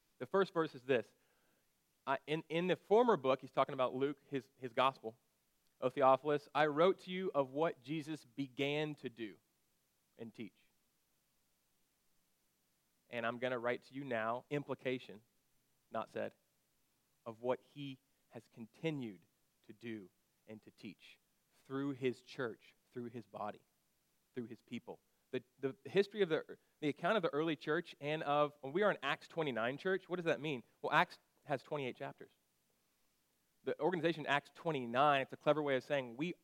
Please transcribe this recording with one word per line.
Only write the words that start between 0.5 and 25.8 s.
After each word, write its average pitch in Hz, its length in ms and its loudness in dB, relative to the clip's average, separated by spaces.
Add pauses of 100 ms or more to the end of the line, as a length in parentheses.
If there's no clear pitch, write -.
verse 160 220 0
is 123 80 -14
this. 127 220 4 (1000)
Uh, 135 80 2 (120)
in, 156 220 -4
in 170 180 0
the 170 100 2 (100)
former 226 300 6
book, 131 240 2
he's 135 100 -16
talking 143 220 0
about 131 200 0
Luke, 139 240 -2 (120)
his, 139 140 -4 (160)
his 127 140 -10
gospel, 127 420 0 (680)
"O 127 80 2
Theophilus, 143 680 4
I 151 120 6
wrote 165 380 4
to 185 60 -8
you 185 240 -4
of 135 160 2
what 151 320 -2
Jesus 151 420 -8 (100)
began 143 680 -2
to 127 80 -8
do 113 220 -10 (840)
and 113 160 -14
teach." 110 200 -14 (2500)
And 117 160 -4
I'm 120 140 -2
gonna 127 200 -2
write 120 300 -2
to - 40 -20
you 139 100 -10
now, 117 460 -2
implication, 131 680 -4 (760)
not 110 220 -4
said, 107 180 -4 (960)
of 113 160 -10
what 123 180 0 (160)
he 139 220 -10 (320)
has 117 140 -16 (120)
continued 120 640 -6 (480)
to 113 60 -20
do 110 300 -10 (440)
and 107 160 -16
to - 80 -20 (100)
teach - 360 -16 (500)
through 139 240 -2
his 127 300 -2
church, - 520 -8 (200)
through 120 200 -8
his 120 120 -12
body, - 360 -8 (720)
through 120 140 -6
his 113 200 -14
people. 107 320 -10 (340)
The, 123 80 -2 (200)
the 135 120 -2 (160)